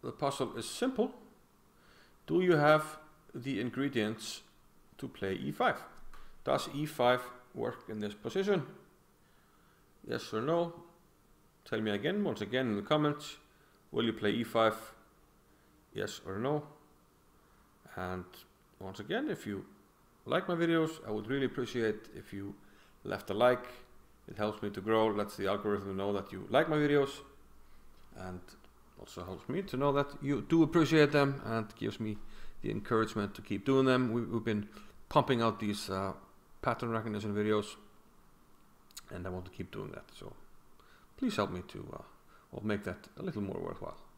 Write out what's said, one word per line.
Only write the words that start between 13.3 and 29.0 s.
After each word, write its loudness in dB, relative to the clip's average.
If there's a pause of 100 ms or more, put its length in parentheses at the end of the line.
Will 0
you 2
play 2
e 2
five? 4 (1160)
Yes -6
or -8
no? -2 (1300)
And -6 (540)
once -12
again, -2
if -6
you -6 (640)
like 0
my 0
videos, 2 (160)
I -6
would -4
really 0
appreciate -2
if -14
you -8 (500)
left -6
a 0
like. 4 (640)
It -14
helps -2
me -2
to -8
grow, 4
lets 0
the -2
algorithm 0
know 0
that -4
you -10
like 4
my 2
videos, 4 (1040)
and -10 (580)
also -12